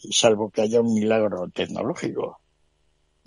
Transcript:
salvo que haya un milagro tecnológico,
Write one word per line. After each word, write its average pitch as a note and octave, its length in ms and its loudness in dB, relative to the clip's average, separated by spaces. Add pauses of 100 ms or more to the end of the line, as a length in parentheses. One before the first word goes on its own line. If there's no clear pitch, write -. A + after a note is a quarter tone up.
(100)
salvo A2 400 2
que - 120 -2
haya A2 200 2
un A#2 100 2
milagro G#2+ 580 0
tecnológico, - 920 -6 (880)